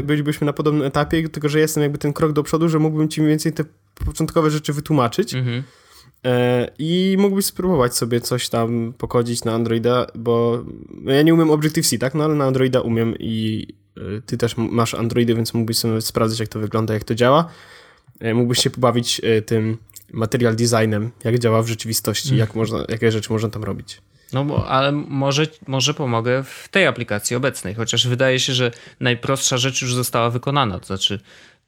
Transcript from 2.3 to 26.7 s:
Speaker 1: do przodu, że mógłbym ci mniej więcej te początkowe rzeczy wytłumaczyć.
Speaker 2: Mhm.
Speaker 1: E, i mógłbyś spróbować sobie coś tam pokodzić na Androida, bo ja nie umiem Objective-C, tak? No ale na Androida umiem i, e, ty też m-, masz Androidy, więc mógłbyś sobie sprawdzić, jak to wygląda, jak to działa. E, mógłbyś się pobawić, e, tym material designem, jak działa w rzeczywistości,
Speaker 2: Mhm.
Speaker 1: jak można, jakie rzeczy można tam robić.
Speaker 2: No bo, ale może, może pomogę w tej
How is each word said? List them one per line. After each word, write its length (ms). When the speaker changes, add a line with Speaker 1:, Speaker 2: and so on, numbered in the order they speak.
Speaker 1:
do 100
przodu, 260
że 100
mógłbym 300
ci 120
mniej 100
więcej 220
te 120
początkowe 440
rzeczy 220
wytłumaczyć. 640
Speaker 2:
Mhm. 280
Speaker 1:
E, 440
i 400
mógłbyś 280
spróbować 500
sobie 240
coś 280
tam 500
pokodzić 460
na 100
Androida, 600
bo 500
ja 180
nie 120
umiem 160
Objective-C, 480
tak? 160
No 100
ale 100
na 100
Androida 360
umiem 380
i, 480
e, 300
ty 100
też 220
m-, 140
masz 220
Androidy, 400
więc 200
mógłbyś 240
sobie 220
sprawdzić, 400
jak 80
to 120
wygląda, 340
jak 100
to 100
działa. 340
E, 140
mógłbyś 240
się 120
pobawić, 540
e, 180
tym 360
material 440
designem, 540
jak 140
działa 240
w 60
rzeczywistości, 600
Speaker 2:
Mhm. 100
Speaker 1:
jak 160
można, 340
jakie 240
rzeczy 200
można 160
tam 160
robić. 380
Speaker 2:
No 120
bo, 240
ale 240
może, 540
może 280
pomogę 500
w 240
tej 180